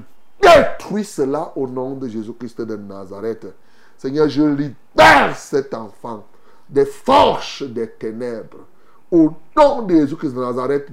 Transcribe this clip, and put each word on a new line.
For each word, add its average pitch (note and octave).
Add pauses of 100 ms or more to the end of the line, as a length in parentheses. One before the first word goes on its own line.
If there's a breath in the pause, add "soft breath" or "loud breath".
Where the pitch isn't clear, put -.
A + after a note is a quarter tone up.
(400)
détruis -
cela D3
au C3+
nom B2+
de C3
Jésus-Christ A2+
de A2
Nazareth. G2+ (500 soft breath)
Seigneur, D3
je C3+
libère D3+
cet -
enfant A2 (440 soft breath)
des C#3
forces -
des A#2
ténèbres. A2+ (440 soft breath)
Au D#3+ (240)
nom C#4
de F3+
Jésus-Christ D3
de B2+
Nazareth, B2+